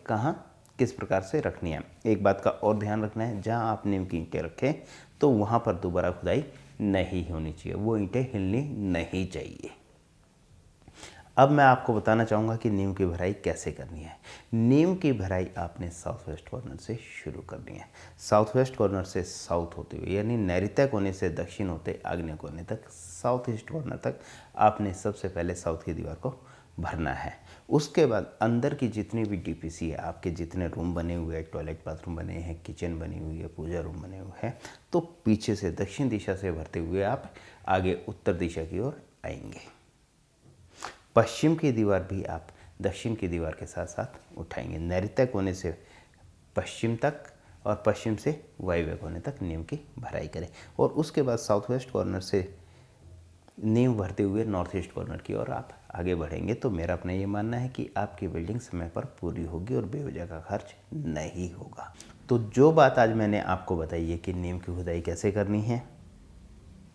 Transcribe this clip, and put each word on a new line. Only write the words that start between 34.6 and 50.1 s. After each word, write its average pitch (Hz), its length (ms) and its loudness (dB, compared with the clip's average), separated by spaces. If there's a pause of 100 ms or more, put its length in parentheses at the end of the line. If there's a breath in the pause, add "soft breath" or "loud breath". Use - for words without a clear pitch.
तो 175 80 4
पीछे 110 560 2
से 92 160 -2
दक्षिण 120 380 -2
दिशा 101 260 -2
से 92 160 -2
भरते 82 280 -6
हुए 87 240 0
आप 120 300 -2 (340 loud breath)
आगे 92 400 2
उत्तर 95 260 0
दिशा 85 300 -2
की 87 160 -4
ओर 135 220 -4 (240)
आएंगे। - 560 -12 (1300 loud breath)
पश्चिम 151 400 6
की 156 160 2
दीवार 104 320 4
भी 95 220 -4
आप 82 220 -8 (340 soft breath)
दक्षिण 98 340 -2
की 98 120 -2
दीवार 82 240 -2
के - 140 -10
साथ 87 220 -6
साथ - 500 -10
उठाएंगे। - 400 -8
नैऋत्य 90 480 0
कोने 95 280 0
से 87 240 -4 (800 loud breath)
पश्चिम - 400 -2
तक 151 280 -2 (420 soft breath)
और 104 200 0
पश्चिम 110 300 2
से 151 240 -2 (220)
वायव्य 85 340 0
कोने 82 240 -8
तक 139 220 -8
नींव 82 220 -4
की 147 160 -8 (200)
भराई 98 280 -4